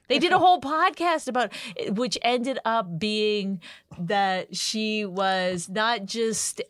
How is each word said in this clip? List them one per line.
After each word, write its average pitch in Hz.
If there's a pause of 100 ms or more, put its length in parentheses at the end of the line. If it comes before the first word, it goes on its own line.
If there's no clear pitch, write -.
They 269
did 339
a 370
whole 359
podcast 320
about 233 (240)
it, -
which 220
ended 247
up 208
being 208 (380)
that 190
she 214
was 185
not 214
just 226